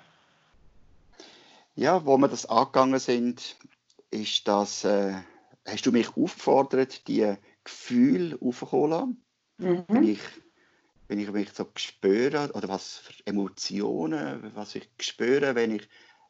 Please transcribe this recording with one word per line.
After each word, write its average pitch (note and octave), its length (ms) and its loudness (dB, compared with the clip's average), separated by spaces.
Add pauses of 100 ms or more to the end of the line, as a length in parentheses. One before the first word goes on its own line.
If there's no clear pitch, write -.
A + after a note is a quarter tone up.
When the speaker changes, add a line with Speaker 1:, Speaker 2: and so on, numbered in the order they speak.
(1700)
Speaker 1:
Ja, D#3+ 320 2
wo C#3 120 6
wir C#3 100 6
das - 180 -8
angegangen C3 540 4
sind, B2 560 -2 (540)
ist - 360 -4
das, G2+ 380 0
äh, G2+ 300 0 (520)
hast G#2 200 -6
du C3+ 40 2
mich A#2 200 2
aufgefordert, C3+ 1000 0
die G#2+ 260 0 (300)
Gefühle D3 760 2
raufzuholen? D3 880 -2 (340)
Speaker 2:
Mhm. F3+ 300 0
Speaker 1:
Wenn A#3+ 160 4
ich, G#3 160 2 (880)
wenn G#2 100 -4
ich G#2 140 -6
mich G2+ 200 -4
so G2 220 -8
spüre, C#3 760 0
oder G2+ 160 -8
was - 300 -8
für - 280 -20
Emotionen, A2+ 1300 -6
was G#2 220 -12
ich - 120 -14 (120)
spüre, C3+ 540 0
wenn A#2 200 0
ich G#2 140 -8 (420)